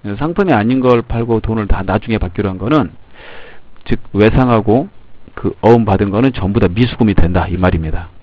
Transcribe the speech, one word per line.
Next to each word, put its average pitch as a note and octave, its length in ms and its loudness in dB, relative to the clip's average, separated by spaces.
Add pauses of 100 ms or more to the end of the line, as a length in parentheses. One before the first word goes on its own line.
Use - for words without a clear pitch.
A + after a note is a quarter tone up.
그래서 G2+ 160 -6
상품이 E3+ 360 0
아닌 A#2 260 2
걸 B2 220 4
팔고 A#2 400 -2
돈을 A2 260 -4
다 G2 180 0
나중에 G#2 320 -2
받기로 G2+ 320 -4
한 F#2 80 -6
거는, A#2 340 0 (920)
즉 - 140 -2 (140)
외상하고 A2+ 760 2 (460)
그 - 260 -4
어음 A#2 240 6
받은 G#2 240 0
거는 A#2 240 0
전부 G2+ 260 -2
다 G#2+ 80 4
미수금이 A2 460 0
된다 E2+ 340 4
이 F2 100 -4
말입니다. E2+ 520 -2 (140)